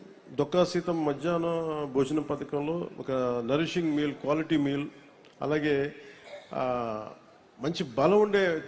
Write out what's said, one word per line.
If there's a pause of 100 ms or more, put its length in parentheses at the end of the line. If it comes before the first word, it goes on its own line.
(340)
డొక్కా
సీతమ్మ
మధ్యాహ్న (460)
భోజన
పథకంలో
ఒక (360)
నరిషింగ్
మీల్,
క్వాలిటీ
మీల్, (540)
అలాగే, (600)
ఆ, (960)
మంచి
బలం
ఉండే